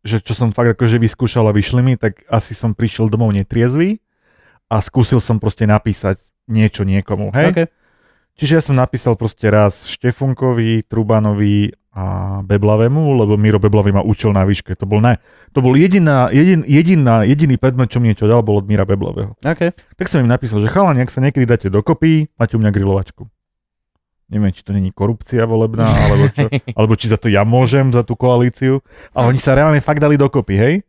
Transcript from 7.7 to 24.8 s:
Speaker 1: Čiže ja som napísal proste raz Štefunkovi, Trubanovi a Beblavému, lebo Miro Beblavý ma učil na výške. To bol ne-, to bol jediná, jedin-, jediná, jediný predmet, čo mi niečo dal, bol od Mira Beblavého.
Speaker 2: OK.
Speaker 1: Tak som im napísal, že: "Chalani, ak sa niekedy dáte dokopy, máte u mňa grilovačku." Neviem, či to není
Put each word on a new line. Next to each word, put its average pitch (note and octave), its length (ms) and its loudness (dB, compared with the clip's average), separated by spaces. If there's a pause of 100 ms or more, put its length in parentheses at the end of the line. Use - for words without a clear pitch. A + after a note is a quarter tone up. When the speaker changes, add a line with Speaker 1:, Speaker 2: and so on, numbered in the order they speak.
Speaker 1:
Čiže D3 200 -4
ja D#3+ 120 4
som C#3 100 -2
napísal B2+ 400 0
proste - 320 -8
raz G#2 380 2
Štefunkovi, A#2+ 960 -2
Trubanovi G#2 880 0 (220)
a F#2+ 140 -10 (360)
Beblavému, G#2+ 640 0 (100)
lebo G#2+ 220 2
Miro G#2+ 240 2
Beblavý G2+ 320 2
ma G2+ 100 0
učil G#2 300 -2
na G2+ 120 2
výške. G2 320 -2
To F#2+ 120 -10
bol G#2 160 0
ne-, A#2+ 160 2 (320)
to - 80 -2
bol B2+ 160 2
jediná, D#3 560 2
jedin-, D#3+ 340 4
jediná, C#3+ 580 2
jediný C#3 360 2
predmet, B2+ 320 0
čo - 80 -4
mi A#2+ 100 2
niečo G#2+ 160 -2
dal, A2+ 160 2
bol G#2+ 160 0
od G2+ 80 -2
Mira G2+ 220 0
Beblavého. G2+ 500 -6
Speaker 2:
OK. D#3+ 260 -6 (120)
Speaker 1:
Tak - 320 -12
som D3+ 160 0
im A#2+ 80 2
napísal, A2 320 -2
že: A2 80 0
"Chalani, D#3 320 0
ak B2+ 80 -4
sa - 80 -8
niekedy C3+ 260 0
dáte A#2 240 0
dokopy, D#3 640 0
máte - 220 -4
u A2+ 80 0
mňa G#2 80 2
grilovačku." G2 560 -2 (1000)
Neviem, G#2 260 0
či - 80 -20
to - 80 -14
není G2 180 -2